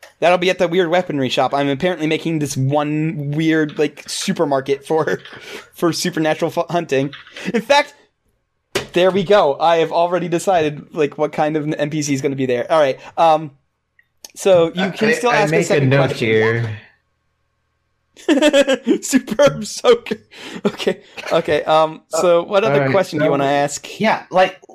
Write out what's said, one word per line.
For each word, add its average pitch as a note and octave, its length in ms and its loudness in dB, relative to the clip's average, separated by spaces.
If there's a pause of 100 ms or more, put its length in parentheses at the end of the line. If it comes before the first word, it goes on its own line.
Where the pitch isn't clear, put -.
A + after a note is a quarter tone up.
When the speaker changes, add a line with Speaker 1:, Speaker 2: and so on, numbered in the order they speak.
(200)
Speaker 1:
that'll F3 180 4
be F3+ 120 0
at F#3 80 -2
the F3+ 120 0
weird E3+ 200 0
weaponry D#3 380 0
shop. B2+ 260 0
I'm C#3+ 140 0
apparently D#3 400 -2
making D#3+ 320 -2
this C#3+ 160 -4
one D3 760 -2
weird, D#3 460 0
like, D3 300 -4
supermarket C#3 800 -2
for, D#3+ 300 0
<laughs> - 560 -18
for E3+ 180 0
supernatural D#3+ 600 -2
fu-, E3+ 180 -2
hunting. C#3+ 440 -2 (400)
In A3+ 80 0
fact, C#4+ 320 0 (1000)
there F3+ 180 4
we F#3 140 0
go. F3 340 4
I E3 180 4
have D#3 140 0
already F3 380 0
decided, E3 680 -2
like, D3+ 220 -2
what D3+ 160 -2
kind D3+ 240 -2
of D3 160 -4
N D3 160 -4
P D3+ 120 -4
C C#3+ 120 -2
is C3+ 80 -4
gonna C#3 160 -2
be C3 80 -2
there. A#2+ 260 -2
All D#3+ 80 4
right. C3+ 180 2 (200)
Um, D#3+ 340 2 (840)
so F3 340 4
you F3+ 240 -4
can A3 180 0
Speaker 2:
I, - 20 2
Speaker 1:
still - 180 0
Speaker 2:
I - 80 2
Speaker 1:
ask G3+ 120 0
a - 20 0
Speaker 2:
make E3 100 2
a E3 40 0
Speaker 1:
second C#3+ 240 2
Speaker 2:
note C3+ 180 4
Speaker 1:
question. A#2 200 -2
Speaker 2:
here. A2 500 0 (1500)
Speaker 1:
<laughs> C#4 760 2
Superb C4 640 0
soaker. - 520 0 (480)
Okay. - 360 -2 (300)
Okay. E3 320 0
Um, D#3 460 0
so E3+ 340 2
what - 200 0
other C#3+ 120 0
Speaker 2:
All C#3+ 60 4
right, C3 100 0
Speaker 1:
question E3 280 0
do D3 60 0
you - 40 2
Speaker 2:
so - 20 2
Speaker 1:
wanna C#3 140 0
ask? C#3+ 540 -2
Speaker 3:
Yeah, G#3 300 -2
like, F#3 300 0 (160)